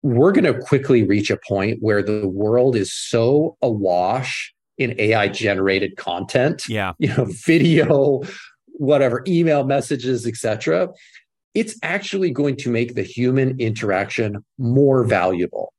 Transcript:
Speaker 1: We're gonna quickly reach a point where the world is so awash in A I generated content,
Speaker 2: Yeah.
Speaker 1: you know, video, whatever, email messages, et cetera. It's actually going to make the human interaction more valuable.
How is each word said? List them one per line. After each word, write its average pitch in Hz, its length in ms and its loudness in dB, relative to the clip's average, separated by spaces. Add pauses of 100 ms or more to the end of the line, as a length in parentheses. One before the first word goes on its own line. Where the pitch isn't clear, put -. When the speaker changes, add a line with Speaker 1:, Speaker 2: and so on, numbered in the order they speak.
Speaker 1:
We're 135 300 4
gonna 165 280 2
quickly 127 440 2
reach 101 280 0
a 98 60 -2 (100)
point 98 340 -2
where 104 220 2
the 104 240 -2
world 113 480 2
is 98 180 -2
so 131 680 0
awash 104 920 -2 (240)
in 120 220 -2
A 107 140 2
I 104 160 2
generated 98 680 0
content, 123 680 -2
Speaker 2:
Yeah. 101 300 -4
Speaker 1:
you 156 120 -2
know, 127 180 -2 (180)
video, 147 760 2 (520)
whatever, 131 540 0
email 165 360 2
messages, 131 640 -2
et 113 80 -6
cetera. 160 540 -2 (640)
It's 220 300 -4
actually 190 480 -4
going 139 260 -2
to 123 120 -6
make 120 260 -2
the 98 80 -4
human 131 560 0
interaction 104 840 -2 (140)
more 131 460 4
valuable. 90 760 0